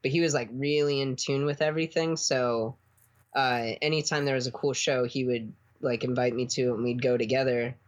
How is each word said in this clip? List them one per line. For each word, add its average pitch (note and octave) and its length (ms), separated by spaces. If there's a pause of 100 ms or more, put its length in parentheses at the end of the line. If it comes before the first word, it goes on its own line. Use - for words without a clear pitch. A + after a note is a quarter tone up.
But C3+ 100
he E3+ 100
was, E3 120
like, A#2+ 180
really C#3+ 500
in C3+ 140
tune C#3 300
with C#3+ 160
everything, D#3+ 560
so, B2 600 (560)
uh, A#2+ 380 (100)
anytime D3+ 440
there C3+ 100
was B2+ 120
a A#2+ 40
cool C#3 220
show, B2+ 320
he B2+ 200
would, A#2 280 (280)
like, B2 220
invite B2 300
me B2 140
to B2+ 220
it, A#2+ 60
and A2+ 80
we'd B2 180
go B2 160
together. A#2+ 580 (120)